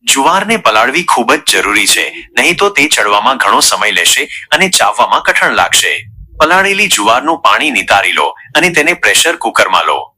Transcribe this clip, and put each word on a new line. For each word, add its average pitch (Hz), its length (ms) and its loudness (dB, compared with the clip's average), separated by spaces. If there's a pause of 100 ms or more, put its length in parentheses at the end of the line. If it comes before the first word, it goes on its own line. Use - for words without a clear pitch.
જુવારને 196 540 0
પલાળવી 123 460 0
ખૂબ 120 280 0
જ 151 200 -2
જરૂરી 101 340 0
છે, 95 180 0 (300)
નહીં 151 220 0
તો 202 140 2
તે 151 180 0
ચડવામાં 110 500 0
ઘણો 104 220 2
સમય 101 320 0
લેશે 92 340 0 (240)
અને 170 200 2
ચાવવામાં - 520 0
કઠણ 180 320 0
લાગશે. 87 380 -2 (440)
પલાળેલી 190 540 0
જુવારનું 123 500 0
પાણી 117 300 2
નિતારી 95 480 0
લો 73 80 0 (260)
અને 160 180 0
તેને 165 260 0
પ્રેશર 170 400 0
કુકરમાં 92 500 0
લો. 71 120 -2 (200)